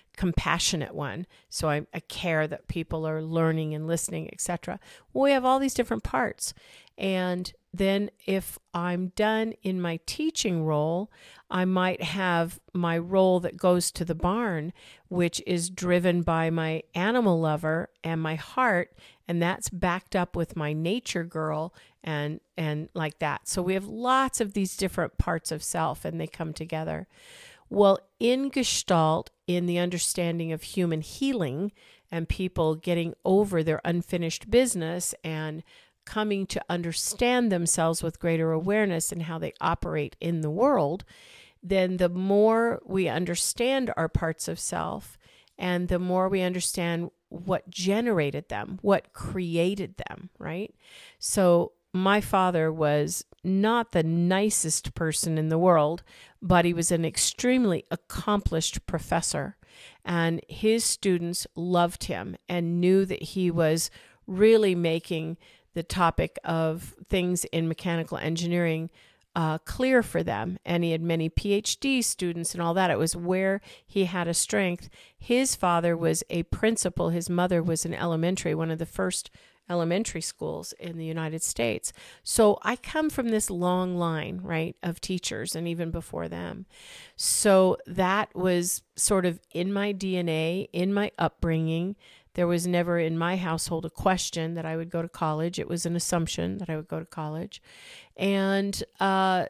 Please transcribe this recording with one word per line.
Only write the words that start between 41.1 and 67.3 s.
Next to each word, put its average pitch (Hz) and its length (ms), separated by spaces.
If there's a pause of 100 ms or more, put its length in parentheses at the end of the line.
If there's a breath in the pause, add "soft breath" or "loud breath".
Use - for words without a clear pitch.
then 185 360
the 180 120
more 208 760
we 190 240
understand 180 880
our 165 140
parts - 380
of 165 120
self - 600 (360 soft breath)
and 180 320
the 180 120
more 180 280
we 190 140
understand 175 720 (160)
what 180 420
generated 185 800
them, 104 320
what - 320
created 185 800 (140)
them, - 300
right? 175 340 (460 loud breath)
So 175 540 (200)
my 196 280
father 175 500
was 151 520 (200)
not 214 480
the 165 120
nicest 175 920
person 160 420
in 156 120
the 160 100
world, 165 420 (400 loud breath)
but 175 240
he 175 80
was 170 180
an 165 140
extremely 240 840
accomplished - 960
professor, 165 680 (460 loud breath)
and 170 440
his 226 360
students 175 600 (100)
loved 175 500
him 107 300 (120)
and 175 320
knew 190 260
that 185 160
he 180 300
was 165 400 (340 loud breath)
really 208 480
making 165 640 (380 soft breath)
the 165 80
topic - 600
of 165 520 (120)
things 180 380